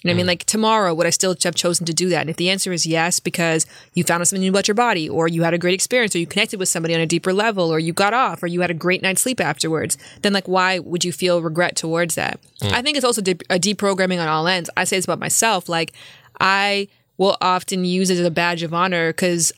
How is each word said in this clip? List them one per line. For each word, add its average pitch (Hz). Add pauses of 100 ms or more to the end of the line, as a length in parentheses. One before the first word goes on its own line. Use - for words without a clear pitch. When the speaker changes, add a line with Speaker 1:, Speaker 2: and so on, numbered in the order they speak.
Speaker 1:
You 180
know -
what 170
I -
mean? 180
Speaker 2:
Mm. -
Speaker 1:
Like, 175
tomorrow, 220
would 165
I 165
still 185
have 170
chosen 175
to 165
do 175
that? 165
And 147
if 160
the 175
answer 190
is 165
yes, 165
because 165 (280)
you 175
found 170
out 170
something 190
new 190
about 196
your 208
body, 208
or 165
you 170
had 165
a 175
great 180
experience, 226
or 175
you 165
connected 208
with 185
somebody 165
on 165
a 165
deeper 170
level, 196
or 160
you 165
got 202
off, 226
or 175
you 175
had 180
a 175
great 170
night's 190
sleep 254
afterwards, 160 (260)
then, 202
like, 190
why 185
would 170
you 180
feel 175
regret 165
towards 165
that? - (200)
Speaker 2:
Mm. 101
Speaker 1:
I 240
think 294
it's 254
also 233
de-, 180 (100)
a 185
deprogramming 185
on 160
all 156
ends. 180
I 185
say 190
this 180
about 165
myself. 190
Like, 165 (480)
I 202 (280)
will 190
often 185
use 185
it 180
as 175
a 175
badge 170
of 165
honor 170
'cause 175